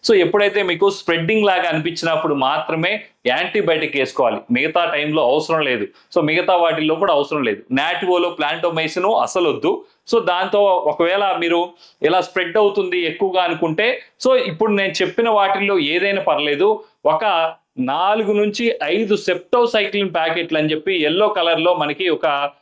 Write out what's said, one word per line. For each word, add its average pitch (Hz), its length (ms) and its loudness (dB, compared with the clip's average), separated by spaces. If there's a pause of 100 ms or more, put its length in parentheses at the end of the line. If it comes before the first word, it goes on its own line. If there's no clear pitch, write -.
(100)
so 226 60 6
ఎప్పుడైతే 202 480 2
మీకు 180 260 0
స్ప్రెడ్డింగ్ 190 560 0
లాగా 180 240 2
అనిపించినప్పుడు 160 640 -2
మాత్రమే 160 720 -2 (240)
యాంటీబయాటిక్ 156 720 0
వేసుకోవాలి, 123 400 0 (140)
మిగతా 156 340 0
టైంలో 151 380 -2
అవసరం 156 360 0
లేదు. 123 280 -2 (300)
So 175 40 2
మిగతా 165 340 2
వాటిల్లో 160 400 0
కూడా 175 180 0
అవసరం 143 300 0
లేదు. 107 280 -2
నాటివోలో 175 580 0
ప్లాంటోమైసిన్ 165 760 -2
అసలు 175 440 0
వద్దు. 147 340 -2 (300)
So 226 100 2
దాంతో 190 400 0
ఒకవేళ 180 760 2
మీరు 170 300 0 (320)
ఇలా 170 200 2
స్ప్రెడ్ 180 360 -2
అవుతుంది 196 480 0
ఎక్కువగా 180 380 0
అనుకుంటే, 170 580 -2 (260)
so 254 80 6
ఇప్పుడు 214 360 0
నేను 196 200 0
చెప్పిన 185 380 0
వాటిల్లో 196 500 2
ఏదైనా 175 420 0
పర్లేదు, 160 640 0 (220)
ఒక 165 480 0 (280)
నాలుగు 190 520 0
నుంచి 208 500 0
ఐదు 202 320 0
సెప్టోసైక్లిన్ 202 1000 0
ప్యాకెట్లు 165 440 -2
అని 156 140 0
చెప్పి 156 320 -2
ఎల్లో 175 240 2
కలర్ 170 320 0
లో 170 140 2
మనకి 156 360 -2
ఒక 143 420 0 (100)